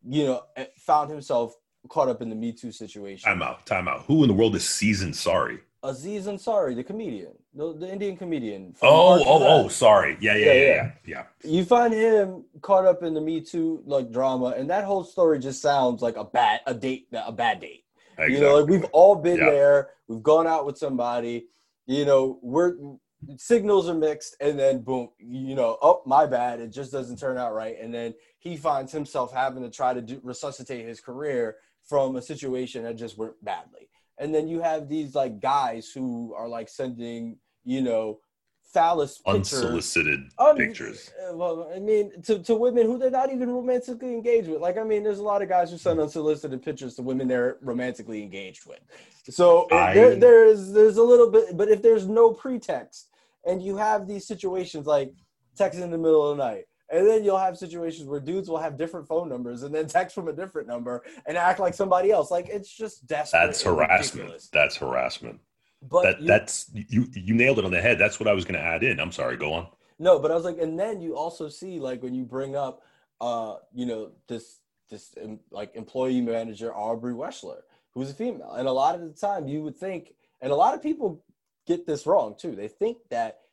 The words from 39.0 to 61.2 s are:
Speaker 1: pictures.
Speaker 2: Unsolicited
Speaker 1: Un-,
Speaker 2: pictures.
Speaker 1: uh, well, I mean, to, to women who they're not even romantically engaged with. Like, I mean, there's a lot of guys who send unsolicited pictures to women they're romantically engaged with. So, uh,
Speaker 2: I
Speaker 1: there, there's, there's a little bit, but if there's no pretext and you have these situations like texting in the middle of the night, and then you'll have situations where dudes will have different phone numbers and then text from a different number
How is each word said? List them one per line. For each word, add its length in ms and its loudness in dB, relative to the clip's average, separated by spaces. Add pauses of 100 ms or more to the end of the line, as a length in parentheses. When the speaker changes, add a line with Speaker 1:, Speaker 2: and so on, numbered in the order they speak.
Speaker 1:
pictures. 360 -2
Speaker 2:
Unsolicited 680 -2 (180)
Speaker 1:
Un-, 180 6
Speaker 2:
pictures. 540 -6 (180)
Speaker 1:
uh, 80 -10
well, 380 -6
I 60 -12
mean, 420 -2
to, 160 -2
to 160 -2
women 320 2
who 120 -2
they're 120 0
not 220 -2
even 180 -4
romantically 640 -4
engaged 320 0
with. 140 -6
Like, 180 -2
I 60 -4
mean, 180 -2
there's 160 -2
a 60 -10
lot 180 0
of 60 -8
guys 240 0
who 60 -14
send 200 -2
unsolicited 640 -4
pictures 320 -10
to 80 -14
women 240 -4
they're 360 0
romantically 600 -8
engaged 440 -16
with. 120 -20 (500)
So, 440 6
uh, 40 4
Speaker 2:
I 180 4
Speaker 1:
there, 200 10
there's, 580 8
there's 260 6
a 40 8
little 280 8
bit, 260 4
but 120 0
if 140 4
there's 240 4
no 240 4
pretext 800 -8 (360)
and 160 -4
you 160 -8
have 300 -2
these 180 -12
situations 600 -8
like 260 0 (460)
texting 240 -2
in 80 -8
the 80 -4
middle 320 4
of 60 -4
the 80 -4
night, 200 -8 (280)
and 160 4
then 160 2
you'll 140 2
have 180 -2
situations 520 -10
where 120 -6
dudes 280 -8
will 100 -4
have 180 -6
different 320 -10
phone 200 -2
numbers 360 -10
and 100 -10
then 140 -4
text 260 -2
from 140 -8
a 40 -8
different 360 -10
number 340 -8 (240)